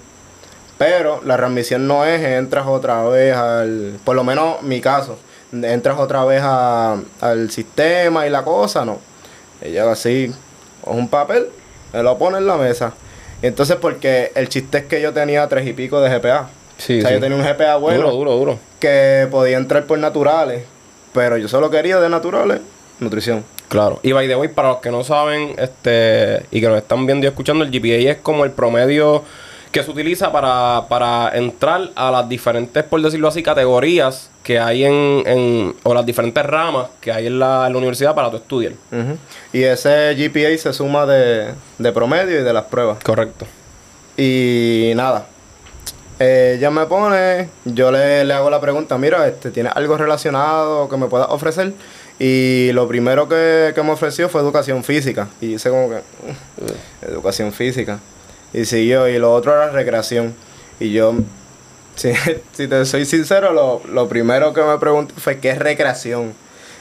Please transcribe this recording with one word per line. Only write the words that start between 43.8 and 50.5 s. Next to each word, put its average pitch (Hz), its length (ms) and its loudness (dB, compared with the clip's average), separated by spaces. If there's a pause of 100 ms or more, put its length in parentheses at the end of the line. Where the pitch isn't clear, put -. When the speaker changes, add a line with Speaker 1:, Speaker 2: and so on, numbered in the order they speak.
Speaker 1:
Y 120 800 2
nada, 120 320 0 (920)
eh, 127 380 4
ella 143 120 2
me 156 160 0
pone, 185 600 0 (160)
yo 127 260 2
le, 143 340 2
le 139 100 0
hago 139 160 2
la 147 100 2
pregunta, 147 380 -2
"Mira, 156 280 2
este, 120 240 -4
¿tienes 117 240 -4
algo 147 220 0
relacionado 151 920 0